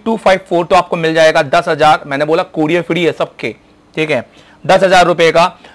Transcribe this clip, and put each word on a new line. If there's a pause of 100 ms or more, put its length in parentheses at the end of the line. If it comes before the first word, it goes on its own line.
two
five (100)
four,
तो
आपको
मिल
जाएगा
दस
हजार,
मैंने
बोला
courier
free
है
सबके, (420)
ठीक
है, (400)
दस
हजार
रुपए
का। (300)